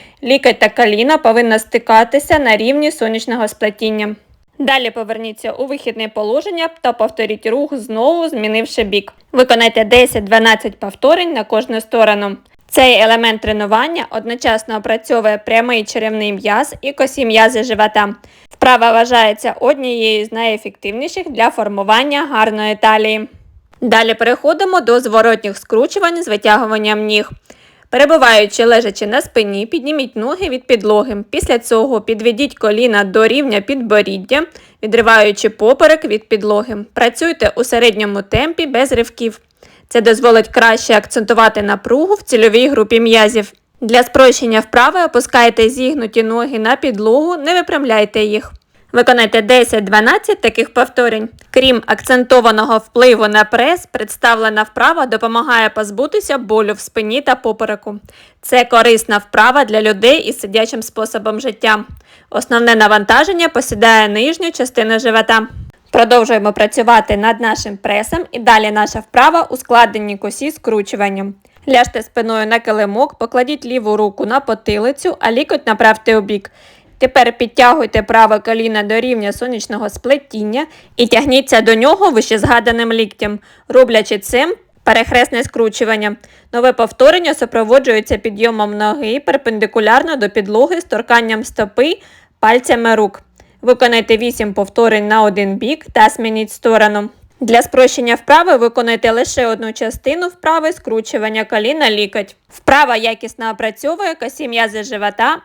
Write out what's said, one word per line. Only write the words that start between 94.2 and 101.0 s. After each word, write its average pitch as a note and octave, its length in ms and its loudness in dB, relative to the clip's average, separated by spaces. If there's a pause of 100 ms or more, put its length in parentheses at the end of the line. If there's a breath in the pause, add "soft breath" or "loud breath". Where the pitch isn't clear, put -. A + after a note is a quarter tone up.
повторень G#3 540 0
на A3 140 4
один G3 340 0
бік B3+ 360 -6
та G#3+ 160 4
змініть A3 420 -4
сторону. G#3+ 580 0 (320)
Для A#3 220 2
спрощення B3+ 520 2
вправи D#4 420 4
виконайте A#3 540 0
лише A#3+ 360 -2
одну A3 260 -6
частину C4+ 560 -6
вправи D#4+ 440 -2
скручування A3 720 -6